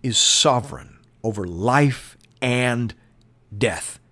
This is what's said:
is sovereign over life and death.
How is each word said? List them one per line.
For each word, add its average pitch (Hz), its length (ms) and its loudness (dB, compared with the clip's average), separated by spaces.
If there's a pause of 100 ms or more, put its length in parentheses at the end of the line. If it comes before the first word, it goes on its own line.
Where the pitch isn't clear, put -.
is 120 140 0
sovereign - 800 0 (240)
over 104 220 -4
life 123 720 0 (240)
and 123 520 0 (640)
death. - 420 -4 (120)